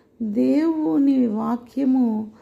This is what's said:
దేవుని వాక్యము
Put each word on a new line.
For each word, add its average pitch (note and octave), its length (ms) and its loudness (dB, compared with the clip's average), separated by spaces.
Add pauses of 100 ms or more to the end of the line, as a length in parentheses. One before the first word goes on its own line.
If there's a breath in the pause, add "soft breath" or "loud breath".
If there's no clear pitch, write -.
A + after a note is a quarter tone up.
(220 soft breath)
దేవుని C#4 1040 0
వాక్యము A3+ 1040 -2 (100)